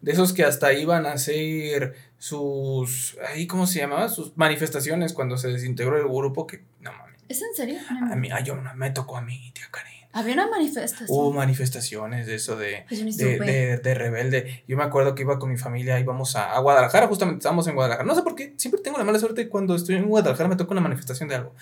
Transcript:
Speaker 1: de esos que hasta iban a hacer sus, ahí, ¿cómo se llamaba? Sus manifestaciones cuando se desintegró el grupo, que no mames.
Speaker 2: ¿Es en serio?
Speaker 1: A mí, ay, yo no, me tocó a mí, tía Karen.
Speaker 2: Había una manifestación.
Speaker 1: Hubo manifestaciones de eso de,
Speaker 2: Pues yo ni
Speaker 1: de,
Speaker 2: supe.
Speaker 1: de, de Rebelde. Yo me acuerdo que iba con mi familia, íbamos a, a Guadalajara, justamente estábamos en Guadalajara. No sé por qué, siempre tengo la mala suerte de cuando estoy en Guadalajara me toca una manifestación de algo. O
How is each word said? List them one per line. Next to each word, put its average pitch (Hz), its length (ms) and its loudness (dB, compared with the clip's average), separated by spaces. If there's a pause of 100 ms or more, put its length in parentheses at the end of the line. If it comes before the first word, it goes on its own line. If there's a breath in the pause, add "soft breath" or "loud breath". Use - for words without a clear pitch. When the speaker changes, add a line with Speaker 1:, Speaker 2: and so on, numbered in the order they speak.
Speaker 1:
de 143 120 0
esos 180 200 4
que 175 120 4
hasta 143 280 4
iban 156 340 2
a 147 60 -2
hacer 147 800 -2 (240 loud breath)
sus, 135 960 -4 (120)
ahí, 165 180 -4
¿cómo 185 200 0
se 175 140 0
llamaba? 147 280 0
Sus - 280 -8
manifestaciones 156 760 0
cuando 127 260 -2
se 127 100 -4
desintegró 123 480 -2
el 147 80 2
grupo, 139 420 -2
que - 180 -16 (160)
no - 120 -14
mames. - 240 -20 (120)
Speaker 2:
¿Es - 140 -6
en 453 120 -6
serio? 277 240 -4 (100)
Speaker 1:
A 247 280 -2
mí, 127 160 -2
ay, 113 120 -2
yo 139 120 -6
no, - 180 -10
me 131 160 -4
tocó 131 260 -6
a 123 60 -6
mí, 123 320 -12
tía - 160 -16
Karen. - 220 -14 (200)
Speaker 2:
Había 220 200 -2
una 349 160 2
manifestación. 294 600 -4
Speaker 1:
Hubo 143 220 4
manifestaciones 127 920 -2
de 110 100 -4
eso 110 200 -4
de, 104 320 -4
Speaker 2:
Pues 214 120 -6
yo 220 40 -4
ni 220 100 -4
Speaker 1:
de, 127 200 2
Speaker 2:
supe. - 180 -2
Speaker 1:
de, 127 260 2
de 127 160 0
Rebelde. 123 720 -2
Yo 131 120 -2
me 147 60 2
acuerdo 139 300 4
que 135 80 -6
iba 135 160 0
con 131 120 -2
mi 123 80 -2
familia, 123 420 -2
íbamos 127 360 -2
a, 101 180 0
a 120 60 4
Guadalajara, 139 480 8
justamente 180 320 0
estábamos 165 260 2
en 156 80 -2
Guadalajara. 131 320 0
No 277 80 4
sé 349 80 2
por 339 120 -2
qué, 285 220 -12
siempre 349 240 -2
tengo 285 160 -4
la 240 80 0
mala 214 140 4
suerte 220 260 0
de 226 60 -12
cuando 196 240 2
estoy 175 220 0
en 190 100 2
Guadalajara 175 420 4
me 185 80 2
toca 180 160 -2
una 190 80 2
manifestación 143 480 -4
de 143 60 -4
algo. 123 160 -6
O - 100 -20